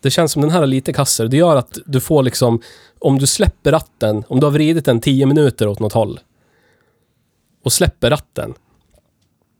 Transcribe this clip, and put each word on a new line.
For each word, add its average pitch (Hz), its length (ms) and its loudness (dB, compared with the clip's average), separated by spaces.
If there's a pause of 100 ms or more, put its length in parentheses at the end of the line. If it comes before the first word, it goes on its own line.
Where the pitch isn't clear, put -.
det 139 100 -2
känns 165 200 0
som 143 100 -2
den 151 100 2
här 175 80 0
har 143 80 2
lite 131 260 -2
kaster. 117 340 -2
Det 131 100 0
gör 165 180 4
att - 300 -4
du 135 140 -2
får 143 240 0
liksom, 120 380 0 (380)
om 135 200 0
du 139 80 0
släpper - 440 0
ratten, 107 560 -2
om 127 120 0
du 147 60 4
har 143 60 0
vridit 156 340 0
den 117 160 2
tio 135 240 2
minuter 139 420 2
åt 101 120 -4
något 107 140 -4
håll 104 260 -2 (1400)
och 127 100 -2
släpper 143 360 0
ratten, 123 440 -6 (1080)